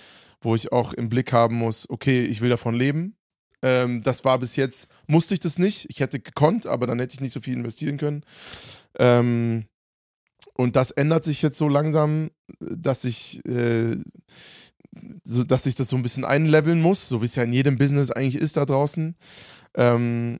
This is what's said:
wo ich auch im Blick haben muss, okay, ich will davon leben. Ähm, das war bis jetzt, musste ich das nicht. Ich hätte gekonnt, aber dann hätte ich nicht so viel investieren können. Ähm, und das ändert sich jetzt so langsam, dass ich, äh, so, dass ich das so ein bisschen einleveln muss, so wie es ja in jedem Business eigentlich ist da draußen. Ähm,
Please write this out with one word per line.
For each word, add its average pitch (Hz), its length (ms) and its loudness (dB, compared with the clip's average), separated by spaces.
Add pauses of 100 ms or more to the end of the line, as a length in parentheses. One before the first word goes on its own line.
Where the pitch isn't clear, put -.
(400)
wo 113 160 0
ich - 160 -2
auch 123 200 0
im 120 160 -6
Blick 120 240 -2
haben 117 240 4
muss, 113 320 -2
okay, 123 360 0
ich 107 160 -2
will 120 100 2
davon 117 240 0
leben. 147 400 -2 (480)
Ähm, 123 400 0
das 123 240 -2
war 131 120 4
bis 123 180 -4
jetzt, - 340 -4 (160)
musste 165 260 4
ich 185 80 0
das 165 180 -4
nicht. 196 300 0
Ich - 120 -8
hätte 131 200 -2
gekonnt, 170 460 0
aber 127 200 0
dann 120 140 -2
hätte 123 140 -6
ich 131 60 -10
nicht 131 120 -6
so 127 80 -8
viel 127 140 -6
investieren 123 420 -6
können. 147 260 -4 (760)
Ähm, 120 680 4 (880)
und 123 220 2
das 127 140 4
ändert 156 340 2
sich 151 160 -2
jetzt 147 160 0
so 156 100 2
langsam, 151 640 2 (300)
dass - 440 -4
ich, - 420 -6
äh, 117 500 0 (1300)
so, 120 180 0
dass 131 220 2
ich 135 100 -2
das 127 140 -4
so 127 80 -2
ein 127 60 0
bisschen 123 240 -4
einleveln 156 560 4
muss, 185 260 2
so 113 140 -2
wie 120 40 -2
es 120 80 -4
ja 127 100 0
in 117 100 -2
jedem 135 240 2
Business 139 320 2
eigentlich 135 300 -2
ist 156 180 0
da 143 80 2
draußen. 147 500 -2 (580)
Ähm, 120 640 2